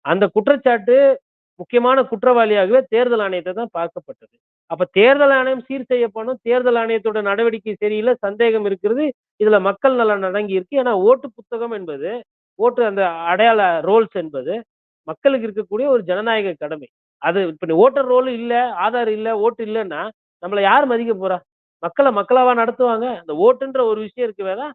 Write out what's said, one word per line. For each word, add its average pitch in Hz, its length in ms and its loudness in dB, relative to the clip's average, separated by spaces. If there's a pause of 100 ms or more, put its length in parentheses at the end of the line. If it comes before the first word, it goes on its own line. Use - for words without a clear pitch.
அந்த 185 260 0
குற்றச்சாட்டு 247 920 2 (340)
முக்கியமான 247 480 0
குற்றவாளியாகவே 226 840 2
தேர்தல் 240 320 0
ஆணையத்தை 185 320 -6
தான் 220 160 -8 (100)
பார்க்கப்பட்டது. - 560 -10 (320)
அப்ப 170 240 -4
தேர்தல் 277 400 6
ஆணையம் 262 300 0
சீர் 262 240 -10 (100)
செய்யப்படணும். 226 480 -2
தேர்தல் 240 340 0
ஆணையத்தோட 220 460 -2
நடவடிக்கை 214 520 -2
சரியில்லை, 214 440 0
சந்தேகம் 214 460 0
இருக்கிறது. 214 480 -2 (320)
இதுல 214 160 4
மக்கள் 196 340 0
நலன் 214 280 0
அடங்கி 190 300 -4
இருக்கு. 190 300 -2
ஏன்னா 247 80 0
ஓட்டு 226 420 2
புத்தகம் 233 380 -12
என்பது, 190 520 -10 (320)
ஓட்டு 240 300 2
அந்த 196 260 0
அடையாள 180 680 2
ரோல்ஸ் 202 320 2
என்பது 160 500 -6 (400)
மக்களுக்கு 262 440 -2
இருக்கக்கூடிய 214 400 -6
ஒரு 254 160 2
ஜனநாயக 196 560 -4
கடமை. 151 300 -10 (300)
அது 175 280 -2
இப்ப 165 200 -8
நீ 160 80 0
ஓட்டர் 254 320 4
ரோல் 254 200 2
இல்ல, 240 460 -4 (100)
ஆதார் 233 240 -2
இல்ல, 220 320 -4
ஓட்டு 233 260 -2
இல்லைன்னா 208 440 -8 (380)
நம்மள 202 140 -4
யார் 226 260 4
மதிக்க 233 280 -2
போறா? 185 240 -4 (400)
மக்களை 240 360 0
மக்களாவா 247 420 2
நடத்துவாங்க? 233 600 -2
அந்த 165 140 -12
ஓட்டுன்ற 254 500 0
ஒரு 214 180 -2
விஷயம் 220 320 -8
இருக்கு 202 120 -10
வேற. 226 300 -8